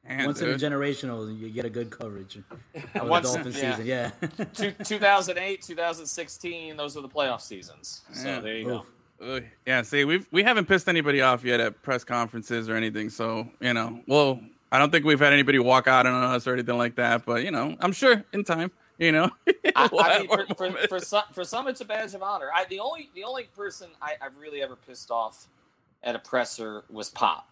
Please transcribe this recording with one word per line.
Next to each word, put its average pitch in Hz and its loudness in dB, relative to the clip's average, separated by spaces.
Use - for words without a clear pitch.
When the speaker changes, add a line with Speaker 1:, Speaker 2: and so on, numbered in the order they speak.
Speaker 1:
Man, 135 -2
Speaker 2:
Once 143 -4
in 170 -2
a 131 0
Speaker 1:
dude. 143 -2
Speaker 2:
generational, 127 -4
you 110 -12
get 120 -6
a 113 -6
good 113 -8
coverage 101 -14
of 101 -20
the - -4
Speaker 3:
Once, 135 2
Speaker 2:
Dolphin 123 -6
Speaker 3:
yeah. 131 -2
Speaker 2:
season. 110 -6
Yeah. 127 -2
<laughs> - -14
Speaker 3:
Two, 202 -4
two 214 -4
thousand 190 4
eight, 190 -6
two 170 -14
thousand 165 -4
sixteen, 165 -10
those 147 -8
were 143 -12
the 131 -16
playoff 127 -2
seasons. 80 -16
So 131 -8
Speaker 1:
Yeah. 135 -6
Speaker 3:
there 110 -6
you 117 -6
Speaker 2:
Oof. 117 -6
Speaker 3:
go. 127 -8
Speaker 1:
Uh, 127 -4
yeah, 127 2
see, 143 2
we've, 175 0
we 180 4
haven't 220 4
pissed 190 4
anybody 147 2
off 127 4
yet 120 2
at 110 -2
press 127 -2
conferences 117 -4
or 110 -2
anything, 110 -2
so, 113 -4
you 123 0
know, 117 -4
well, 135 4
I 131 6
don't 147 6
think 156 4
we've 147 4
had 143 8
anybody 139 6
walk 127 6
out 127 8
on 127 2
us 123 -2
or 127 0
anything 120 -2
like 120 0
that, 117 2
but, 120 0
you 196 -4
know, 151 -4
I'm 185 0
sure 240 4
in 196 -4
time, 170 -2
you 165 4
know, 160 4
<laughs> - 2
Speaker 3:
I, - 4
Speaker 1:
we'll - 2
Speaker 3:
I 165 6
Speaker 1:
have 202 4
Speaker 3:
mean, 190 -4
Speaker 1:
our 196 2
Speaker 3:
for, 196 -6
for, 190 -6
Speaker 1:
moments. 185 -2
Speaker 3:
for 185 -2
some, 202 -2
for 180 -8
some, 254 -6
it's 254 -8
a - -12
badge 214 -8
of 190 -12
honor. 190 -6
I, 185 2
the 190 -8
only, 294 -8
the 190 -14
only 254 -8
person 196 -12
I, 151 -8
I've 135 -14
really 147 -10
ever 131 -8
pissed - -18
off 113 -4
at 120 -4
a - -8
presser 113 -6
was 110 -10
Pop - 0